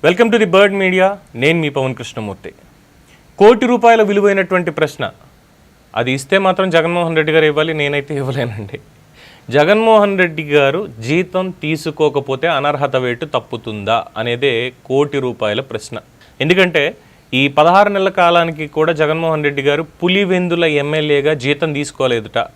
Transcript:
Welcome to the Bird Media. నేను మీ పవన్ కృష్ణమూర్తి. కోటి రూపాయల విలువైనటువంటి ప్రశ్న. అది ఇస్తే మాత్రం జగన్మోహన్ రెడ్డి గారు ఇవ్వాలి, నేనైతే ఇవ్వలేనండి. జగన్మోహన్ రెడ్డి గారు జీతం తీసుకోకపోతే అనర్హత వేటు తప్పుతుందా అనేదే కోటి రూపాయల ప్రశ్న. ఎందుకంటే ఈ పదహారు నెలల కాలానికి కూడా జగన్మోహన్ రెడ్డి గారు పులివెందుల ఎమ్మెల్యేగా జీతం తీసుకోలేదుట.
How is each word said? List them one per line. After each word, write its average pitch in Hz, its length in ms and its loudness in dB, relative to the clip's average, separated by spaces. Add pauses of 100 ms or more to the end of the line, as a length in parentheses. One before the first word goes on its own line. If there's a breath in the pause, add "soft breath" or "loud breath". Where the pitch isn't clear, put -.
Welcome 190 280 4
to 233 60 2
the 202 160 2
Bird 196 180 6 (100)
Media. 185 340 0 (180)
నేను 151 260 2
మీ 151 80 -2
పవన్ 131 260 -4
కృష్ణమూర్తి. 104 580 -12 (840 soft breath)
కోటి 233 280 6
రూపాయల 233 360 4
విలువైనటువంటి 196 680 0
ప్రశ్న. 147 400 -4 (880)
అది 123 160 -2
ఇస్తే 135 260 -2
మాత్రం 190 320 0
జగన్మోహన్ 165 460 0
రెడ్డి 156 160 0
గారు 156 120 4
ఇవ్వాలి, 156 300 0
నేనైతే 143 420 -4
ఇవ్వలేనండి. 120 640 -6 (680 loud breath)
జగన్మోహన్ 202 680 4
రెడ్డి 165 240 -2
గారు 147 460 0 (120)
జీతం 180 600 -4
తీసుకోకపోతే 151 880 -2
అనర్హత 139 480 -2
వేటు 127 300 -2
తప్పుతుందా 113 760 -4 (120)
అనేదే 120 560 -2 (140)
కోటి 139 320 -2
రూపాయల 113 420 -4
ప్రశ్న. 110 380 -10 (420 soft breath)
ఎందుకంటే 165 560 2 (380 soft breath)
ఈ 135 140 2
పదహారు 170 400 4
నెలల 196 200 0
కాలానికి 170 580 0
కూడా 160 260 -2
జగన్మోహన్ 156 520 -2
రెడ్డి 143 180 -2
గారు 143 240 0 (160)
పులివెందుల 180 640 0
ఎమ్మెల్యేగా 151 680 0
జీతం 147 380 -4
తీసుకోలేదుట. 123 840 -4